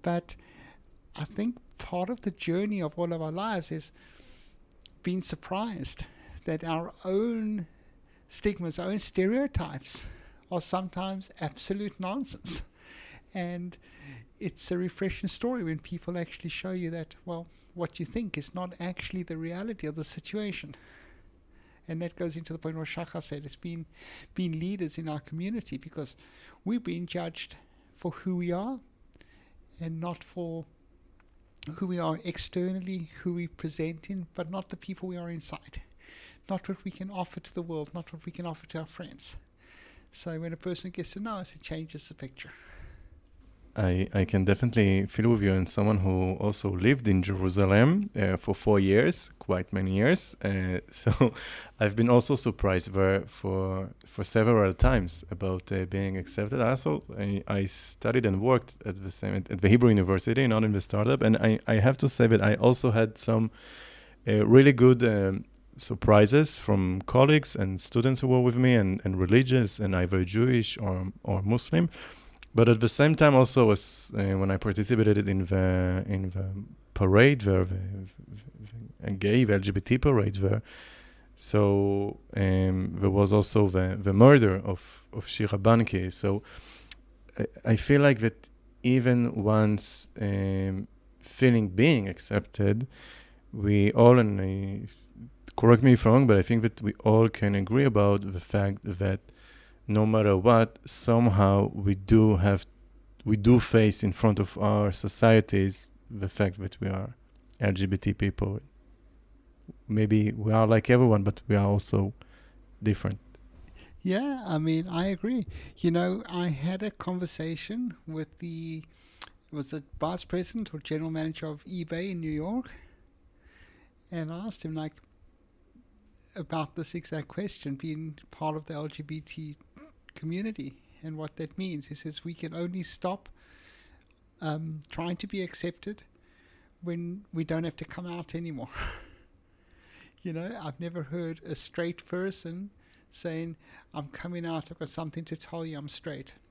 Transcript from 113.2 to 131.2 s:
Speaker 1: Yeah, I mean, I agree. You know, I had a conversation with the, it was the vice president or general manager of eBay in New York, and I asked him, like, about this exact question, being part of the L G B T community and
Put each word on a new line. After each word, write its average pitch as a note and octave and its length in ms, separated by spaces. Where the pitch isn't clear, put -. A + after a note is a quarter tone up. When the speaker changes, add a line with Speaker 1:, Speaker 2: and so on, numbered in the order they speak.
Speaker 1:
Yeah, F#3 440
I D#3+ 120
mean, D#3+ 280
I F3+ 220
agree. G#3+ 360
You E3+ 120
know, F3+ 380
I F3 200
had E3+ 360
a G#3 80
conversation F3+ 1040
with D#3 220
the, E3 460
it D3+ 60
was C#3 140
the D#3 120
vice F3 240
president F#3 500
or D#3 60
general D#3 320
manager D#3+ 380
of D3 160
eBay F3 480
in F3 80
New D#3 100
York, F3+ 400
and E3 200
I F3+ 140
asked - 180
him, D#3+ 120
like, D#3 160
about D#3+ 400
this E3 180
exact D#3 320
question, F3 480
being D#3 420
part D#3 260
of D#3 100
the D#3+ 80
L D3+ 120
G D3+ 160
B D#3 180
T D3+ 360
community F3 480
and D#3 160